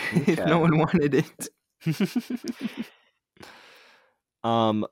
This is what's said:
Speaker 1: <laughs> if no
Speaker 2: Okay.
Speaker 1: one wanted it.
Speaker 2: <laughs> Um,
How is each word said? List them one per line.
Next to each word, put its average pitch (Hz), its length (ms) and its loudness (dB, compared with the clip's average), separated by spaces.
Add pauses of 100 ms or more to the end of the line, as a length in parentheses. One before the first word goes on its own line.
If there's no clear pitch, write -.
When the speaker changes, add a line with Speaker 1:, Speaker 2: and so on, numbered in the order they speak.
Speaker 1:
<laughs> - 80 -6
if 165 260 2
no - 60 -2
Speaker 2:
Okay. 165 120 2
Speaker 1:
one 160 220 4
wanted 151 360 2
it. - 340 -2 (360)
Speaker 2:
<laughs> - 1000 -6 (1600)
Um, 113 480 2